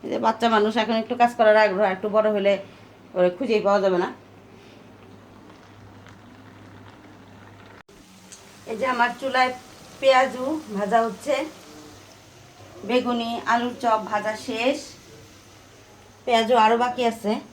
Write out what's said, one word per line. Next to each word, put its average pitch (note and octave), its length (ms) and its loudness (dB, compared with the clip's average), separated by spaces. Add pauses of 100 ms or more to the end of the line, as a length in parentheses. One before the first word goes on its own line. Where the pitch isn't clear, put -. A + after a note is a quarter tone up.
এই - 80 -10
যে - 80 -4
বাচ্চা A#3 300 0
মানুষ, G#3+ 280 2
এখন A3 160 -2
একটু A3 220 -4
কাজ A#3+ 220 2
করার G#3+ 200 6
আগ্রহ, G#3 280 2
একটু F#3+ 240 -4
বড় G#3+ 240 2
হলে G3 260 0 (560)
ওরে F3+ 160 4
খুঁজেই G#3+ 300 -2
পাওয়া G3+ 200 2
যাবে F#3 180 2
না। A3 140 -2 (4000)
এই A3+ 100 -10
যে B3 100 -4
আমার A#3+ 240 0 (100)
চুলায় B3+ 340 0 (460)
পেঁয়াজু C4 600 2 (140)
ভাজা G#3 280 2
হচ্ছে, C4+ 420 -4 (1400)
বেগুনি, A#3 640 -2
আলুর A#3+ 340 0
চপ A3 240 2
ভাজা G#3+ 320 -4
শেষ, B3 420 -2 (1500)
পেঁয়াজু A3+ 320 2
আরও A3 220 4
বাকি B3 260 -2
আছে। A3 360 -2 (120)